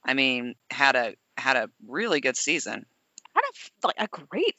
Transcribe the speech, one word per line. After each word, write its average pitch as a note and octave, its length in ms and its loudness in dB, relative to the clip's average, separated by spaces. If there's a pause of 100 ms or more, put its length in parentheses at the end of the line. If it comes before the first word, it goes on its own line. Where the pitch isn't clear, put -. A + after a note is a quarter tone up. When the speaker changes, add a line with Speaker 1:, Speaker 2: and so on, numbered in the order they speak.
Speaker 1:
I C3+ 120 -2
mean, B2 400 -2 (160)
had C3+ 240 4
a, A#2 200 0 (220)
had C3 180 0
a A#2 140 -2 (180)
really E3 320 -2
good C3+ 160 0
season. D3 480 -4 (520)
Speaker 2:
Had A#4 80 8
a C#5 100 0
f-, - 180 -20 (120)
like, - 160 0
a G#3+ 80 -4
great, - 500 -4